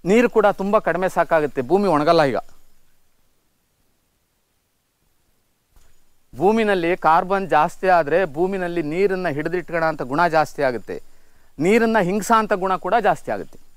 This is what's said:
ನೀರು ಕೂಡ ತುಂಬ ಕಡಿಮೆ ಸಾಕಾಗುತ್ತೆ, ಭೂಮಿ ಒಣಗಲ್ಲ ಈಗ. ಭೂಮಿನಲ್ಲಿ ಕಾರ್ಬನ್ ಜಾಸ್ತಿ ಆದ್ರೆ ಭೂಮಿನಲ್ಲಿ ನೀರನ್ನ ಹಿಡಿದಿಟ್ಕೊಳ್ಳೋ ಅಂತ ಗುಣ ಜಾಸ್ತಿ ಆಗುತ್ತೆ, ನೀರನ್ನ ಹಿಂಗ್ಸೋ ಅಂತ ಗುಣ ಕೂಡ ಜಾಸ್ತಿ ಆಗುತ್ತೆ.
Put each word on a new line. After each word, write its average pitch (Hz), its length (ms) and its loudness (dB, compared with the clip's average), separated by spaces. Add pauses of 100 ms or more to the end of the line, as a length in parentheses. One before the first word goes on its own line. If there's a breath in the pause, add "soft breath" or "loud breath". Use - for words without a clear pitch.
ನೀರು 226 240 4
ಕೂಡ 214 220 2
ತುಂಬ 196 260 -2
ಕಡಿಮೆ 180 320 0
ಸಾಕಾಗುತ್ತೆ, 156 520 0
ಭೂಮಿ 180 260 0
ಒಣಗಲ್ಲ 160 360 4
ಈಗ. 123 140 0 (4000)
ಭೂಮಿನಲ್ಲಿ 185 640 2
ಕಾರ್ಬನ್ 185 520 0
ಜಾಸ್ತಿ 160 380 0
ಆದ್ರೆ 170 380 2
ಭೂಮಿನಲ್ಲಿ 175 560 -4
ನೀರನ್ನ 185 460 -2
ಹಿಡಿದಿಟ್ಕೊಳ್ಳೋ 160 600 -4
ಅಂತ 160 140 -4
ಗುಣ 143 260 0
ಜಾಸ್ತಿ 156 340 -2
ಆಗುತ್ತೆ, 113 420 -4 (560)
ನೀರನ್ನ 220 420 2
ಹಿಂಗ್ಸೋ 202 380 0
ಅಂತ 214 140 -2
ಗುಣ 190 220 -2
ಕೂಡ 180 180 -4 (100)
ಜಾಸ್ತಿ 175 280 -2
ಆಗುತ್ತೆ. - 460 -10